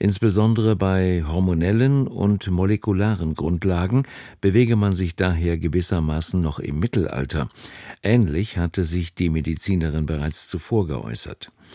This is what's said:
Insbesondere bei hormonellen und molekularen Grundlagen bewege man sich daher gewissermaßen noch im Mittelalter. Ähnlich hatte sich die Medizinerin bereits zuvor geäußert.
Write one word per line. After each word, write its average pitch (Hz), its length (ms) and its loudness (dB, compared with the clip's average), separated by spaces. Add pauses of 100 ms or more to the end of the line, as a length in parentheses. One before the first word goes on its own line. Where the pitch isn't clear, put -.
Insbesondere 107 720 2
bei 92 500 2
hormonellen 95 840 2
und 101 420 0
molekularen 95 840 0
Grundlagen 90 680 0 (380)
bewege 113 340 4
man 104 180 2
sich 90 220 -2
daher 85 440 0
gewissermaßen 82 840 0
noch 78 180 -2
im 73 220 -6
Mittelalter. 87 400 -2 (840)
Ähnlich 101 540 2
hatte 85 280 -2
sich 85 300 -4
die 87 140 0
Medizinerin 80 760 -2
bereits 76 420 -2
zuvor 95 380 -2
geäußert. - 680 -10 (220)